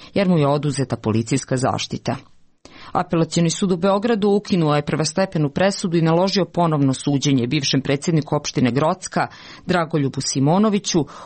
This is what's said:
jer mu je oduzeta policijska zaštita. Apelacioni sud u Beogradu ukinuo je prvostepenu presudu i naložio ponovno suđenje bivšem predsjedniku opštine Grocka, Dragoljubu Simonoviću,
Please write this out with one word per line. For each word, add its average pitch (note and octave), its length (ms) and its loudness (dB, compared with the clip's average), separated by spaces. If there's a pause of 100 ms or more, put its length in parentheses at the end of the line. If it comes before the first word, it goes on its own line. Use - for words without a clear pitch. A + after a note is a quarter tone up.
(140)
jer F#3+ 160 2
mu F3+ 80 4
je C#3+ 100 4
oduzeta C#3 480 0
policijska A2+ 600 0
zaštita. A#2 580 -2 (760)
Apelacioni E3 580 0
sud F3 220 -2
u F#3+ 60 0
Beogradu G3+ 520 0
ukinuo F3 460 2
je D3 100 0
prvostepenu D#3 640 -2
presudu F#3 480 -2
i E3 40 4
naložio F3 520 2
ponovno D3+ 400 2
suđenje C3+ 540 0
bivšem C#3 340 0
predsjedniku D3 540 -2
opštine C3+ 360 0
Grocka, D#3 560 -2 (380)
Dragoljubu D#3+ 560 -2
Simonoviću, F#3 760 0 (260)